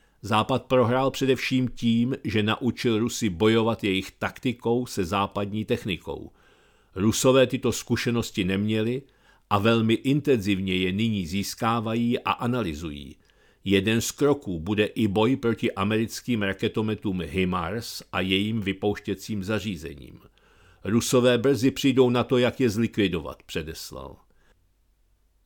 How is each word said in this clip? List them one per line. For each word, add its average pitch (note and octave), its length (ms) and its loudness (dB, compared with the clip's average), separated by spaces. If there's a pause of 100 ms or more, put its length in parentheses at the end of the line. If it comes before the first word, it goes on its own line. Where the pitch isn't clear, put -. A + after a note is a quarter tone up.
(220)
Západ A2+ 420 0
prohrál B2+ 460 2
především B2+ 580 0
tím, A#2+ 560 0
že A2 180 0
naučil A2 560 0
Rusy A#2 320 -2
bojovat G#2+ 540 2
jejich F#2+ 260 0
taktikou A#2+ 760 -4
se G2+ 180 -4
západní G2+ 600 -4
technikou. F2 680 -6 (600)
Rusové B2 520 4
tyto A#2+ 260 -2
zkušenosti A#2 720 -2
neměli A2 580 0 (480)
a G2+ 80 2
velmi A2+ 360 4
intenzivně G#2 840 0
je F#2 160 0
nyní G#2 340 0
získávají A2+ 920 -2
a - 120 -6
analyzují. E2 840 -4 (480)
Jeden G2 360 4
z - 100 -4
kroků C#3 500 0
bude G#2 240 0
i A2 240 0
boj A2 280 2
proti A#2 360 -2
americkým A2 680 -2
raketometům G#2 800 -2
himars F2+ 840 -4 (100)
a F#2 80 -2
jejím G2+ 400 0
vypouštěcím G2 840 -4
zařízením. E2 760 -8 (640)
„Rusové A#2+ 540 4
brzy C3 320 2
přijdou B2+ 400 4
na A#2+ 140 0
to, B2+ 140 0
jak A#2+ 220 0
je B2 100 2
zlikvidovat,“ F#2 720 -2
předeslal. D2+ 760 -10 (1300)